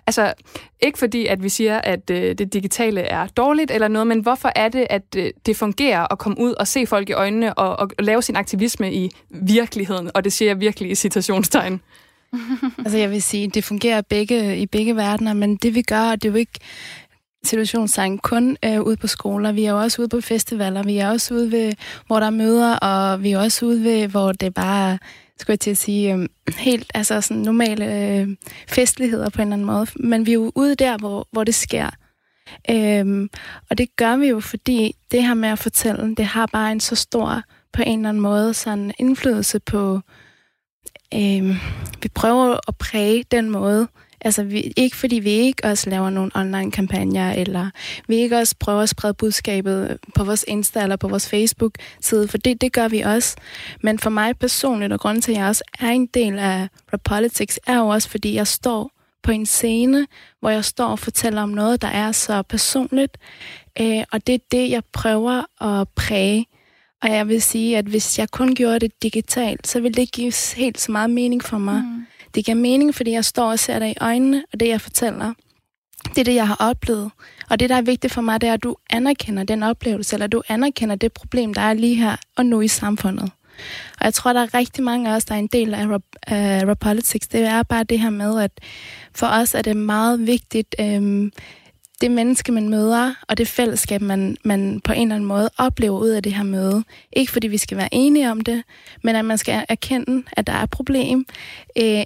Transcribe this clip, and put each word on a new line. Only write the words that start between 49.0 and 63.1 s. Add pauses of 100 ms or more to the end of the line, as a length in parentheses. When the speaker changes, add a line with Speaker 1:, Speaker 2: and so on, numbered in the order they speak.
Speaker 2:
budskabet (160)
på
vores
Insta
eller
på
vores
Facebook-side,
for
det,
det
gør
vi
også. (460)
Men
for
mig
personligt,
og
grunden
til,
at
jeg
også (160)
er
en
del
af (240)
Rap
Politics,
er
jo
også,
fordi
jeg
står (320)
på
en
scene, (340)
hvor
jeg
står
og
fortæller
om
noget,
der
er
så
personligt. (640)